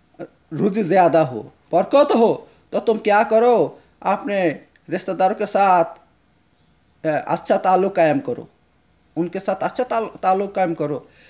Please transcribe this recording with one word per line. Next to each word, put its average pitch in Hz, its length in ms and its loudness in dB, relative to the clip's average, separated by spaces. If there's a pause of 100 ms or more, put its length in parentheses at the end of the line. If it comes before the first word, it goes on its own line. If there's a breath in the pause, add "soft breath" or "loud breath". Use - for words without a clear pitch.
(540)
रुज़ी 196 300 -2
ज़्यादा 170 380 4
हो, 123 300 -4 (220)
बरकत 233 420 2
हो, 220 340 0 (220 soft breath)
तो 190 80 -2
तुम 220 180 0
क्या 214 260 2
करो? 220 560 2 (240 soft breath)
अपने 190 580 -2 (280)
रिश्तेदारों 185 460 -2
के 208 100 -6
साथ, 190 400 2 (1200)
अ, 151 220 -2
अच्छा 180 300 -2
ताल्लुक़ 190 360 2
कायम 151 260 2
करो, - 300 -8 (680)
उनके 175 220 -4
साथ - 160 -2
अच्छा - 280 -4
ताल-, 233 400 -6
ताल्लुक़ 196 280 0
कायम 185 220 -2
करो।" 151 340 -6 (220 soft breath)